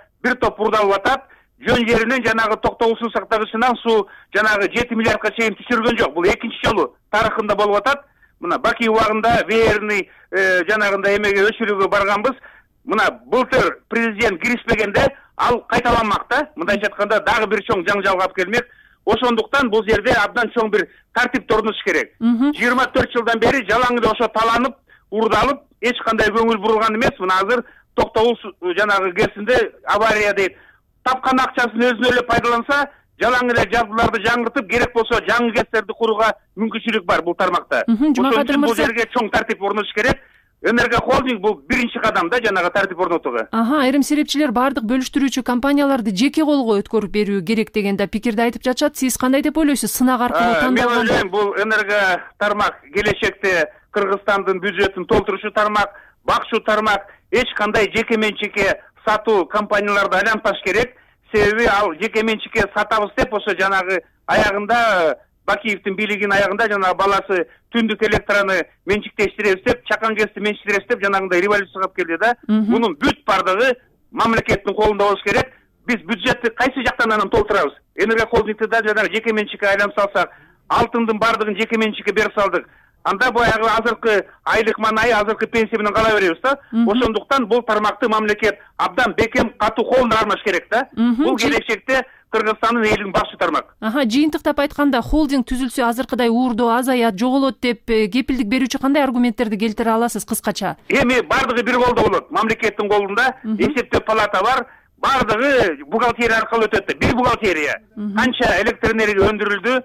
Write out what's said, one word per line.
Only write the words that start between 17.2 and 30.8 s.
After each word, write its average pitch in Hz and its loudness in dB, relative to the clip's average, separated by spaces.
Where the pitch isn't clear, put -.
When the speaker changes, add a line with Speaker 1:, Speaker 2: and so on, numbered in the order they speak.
Speaker 1:
дагы 214 0
бир 202 -2
чоң 190 -2
жаңжалга 190 0
алып 185 -2
келмек. 202 -2
Ошондуктан 233 2
бул 214 2
жерде 214 0
абдан 220 0
чоң 220 -2
бир 190 0
тартипти 240 0
орнотуш 214 -2
керек. 151 -2
Speaker 2:
Мгм. 240 2
Speaker 1:
Жыйырма 247 0
төрт 247 0
жылдан 226 0
бери 254 2
жалаң 240 0
эле 226 0
ошо 226 -2
таланып, 233 0
урдалып, 220 0
эч 240 -2
кандай 220 0
көңүл 226 0
бурулган 220 0
эмес. 254 0
Мына 185 0
азыр 233 0
токтогул 226 0
су-, 202 -14
жанагы 196 0
кезинде 208 0
авария 208 0
дейт. 185 -2